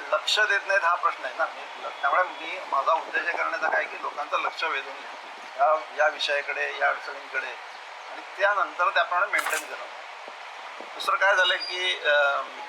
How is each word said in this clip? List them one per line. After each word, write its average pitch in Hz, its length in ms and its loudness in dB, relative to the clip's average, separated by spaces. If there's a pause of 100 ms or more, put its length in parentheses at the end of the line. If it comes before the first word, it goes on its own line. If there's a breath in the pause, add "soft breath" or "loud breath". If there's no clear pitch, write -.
(140)
लक्ष - 280 2
देत 202 260 4
नाहीत 196 180 4
हा 175 100 4
प्रश्न 165 300 0
आहे 127 100 -6
ना. 160 100 0
मी - 380 -8
ल-, 147 60 -6
त्यामुळे 147 340 2
मी, 160 380 -4 (100)
माझा 139 220 4
उद्देश - 300 0
हे 170 100 -2
करण्याचा 160 360 -2
काय - 160 2
की - 180 -8
लोकांचं - 360 -4
लक्ष 151 260 -2
वेधून 139 300 -2
घ्या - 160 -12 (560)
या, 156 300 2
या 151 120 6
विषयाकडे, 143 720 0
या 143 80 4
अडचणींकडे 139 580 -4 (640)
आणि - 100 -12
त्यानंतर 185 720 0
त्याप्रमाणे 180 420 2
मेंटेन - 320 0
करणं. - 220 -10 (920)
दुसरं - 360 -2
काय 190 200 6
झालं 185 200 6
की, 185 420 -2
अम, 143 720 2